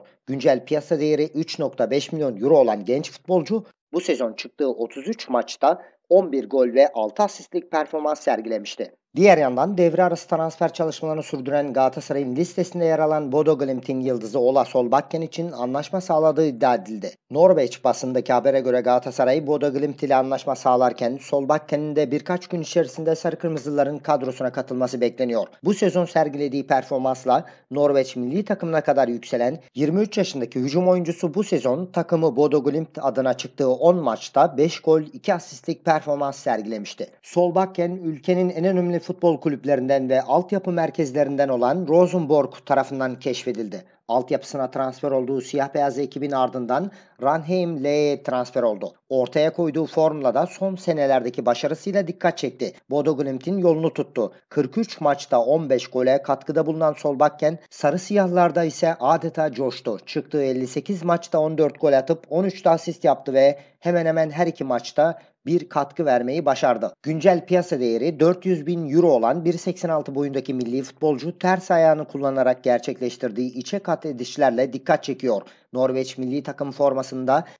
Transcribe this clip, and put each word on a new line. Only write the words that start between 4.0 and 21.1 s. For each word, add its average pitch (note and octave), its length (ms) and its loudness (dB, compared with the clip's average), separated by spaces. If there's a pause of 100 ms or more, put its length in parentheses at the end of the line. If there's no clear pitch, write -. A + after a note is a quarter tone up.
sezon B2+ 320 -2
çıktığı C3 380 -4
otuz A#2 380 -6
üç A3 200 -8
maçta C3 540 0 (260)
on F3+ 240 4
bir B2 160 -2
gol B2 260 2
ve C3+ 180 6
altı A2 300 -2
asistlik - 480 -4
performans D3+ 500 -2
sergilemişti. A2 720 -4 (240)
Diğer F3+ 220 6
yandan C#3+ 400 0
devre F3 240 4
arası E3+ 260 -2
transfer D#3+ 440 -2
çalışmalarını D#3 500 -4
sürdüren C#3+ 500 -4
Galatasaray'ın C3 640 -2
listesinde F3 480 -2
yer D#3+ 140 2
alan D3+ 340 0
Bodo D3+ 260 2
Glimt'in C3 420 -4
yıldızı A#2+ 380 -2
Ola B2+ 260 4
Solbakken C3 560 0
için E3 320 -8
anlaşma C3 480 -6
sağladığı D#3 460 2
iddia B2+ 280 2
edildi. G#2 360 -6 (200)
Norveç D3+ 540 4
basındaki B2+ 480 0
habere C3 280 2
göre B2 200 2
Galatasaray B2+ 680 2
Bodo D3 260 0
Glimt C3+ 300 -4
ile C3+ 140 2
anlaşma C3 400 -2
sağlarken B2+ 640 0